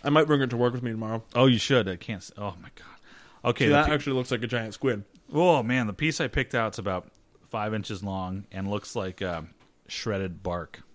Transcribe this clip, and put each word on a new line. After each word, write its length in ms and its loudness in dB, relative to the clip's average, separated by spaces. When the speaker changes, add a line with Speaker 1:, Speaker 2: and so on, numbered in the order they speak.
Speaker 1:
I 60 0
might 180 6
bring 140 4
it 100 0
to 60 -4
work 160 2
with 100 -6
me 80 -4
tomorrow. 320 -6
Speaker 2:
Oh, 140 8
you 100 8
should. 300 2
I 80 -4
can't 260 -10
s-, 160 -16
oh, 240 -8
my 140 -18
God. 760 -8
Okay, 140 2
Speaker 1:
See, 40 6
Speaker 2:
the 40 6
Speaker 1:
that 140 6
Speaker 2:
pe- 60 2
Speaker 1:
actually 200 -2
looks 180 -2
like 120 -2
a 40 -6
giant 260 -4
squid. 300 -2
Speaker 2:
Oh, 300 6
man, 240 0
the 60 -4
piece 280 -2
I 60 0
picked 280 -2
out's 240 -2
about 280 -4
five 260 -4
inches 300 -6
long 480 -6
and 180 -6
looks 260 -6
like, 260 -6
uh, 200 -4
shredded 560 -4
bark. 380 -6